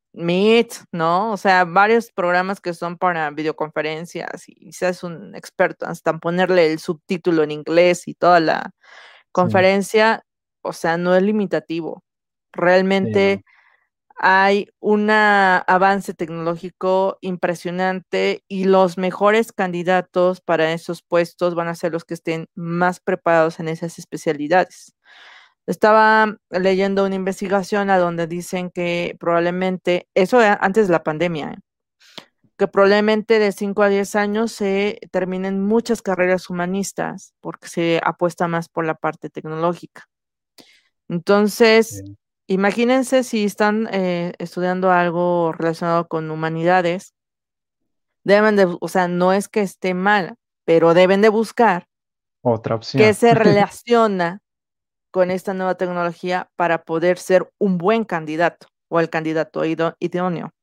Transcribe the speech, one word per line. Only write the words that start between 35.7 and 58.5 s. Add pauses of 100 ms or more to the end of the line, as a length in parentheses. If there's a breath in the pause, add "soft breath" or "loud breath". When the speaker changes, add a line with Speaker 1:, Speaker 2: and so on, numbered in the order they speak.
Speaker 1:
carreras
humanistas
porque
se
apuesta
más
por
la
parte
tecnológica. (1000 soft breath)
Entonces,
Speaker 2:
Sí. (320)
Speaker 1:
imagínense
si
están,
eh,
estudiando
algo
relacionado
con
humanidades, (1120)
deben
de
bu-,
o
sea,
no
es
que
esté
mal, (280)
pero
deben
de
buscar (560)
Speaker 2:
Otra (200)
Speaker 1:
qué
Speaker 2:
opción.
<laughs>
Speaker 1:
se
relaciona (720)
con
esta
nueva
tecnología
para
poder
ser
un
buen
candidato (200)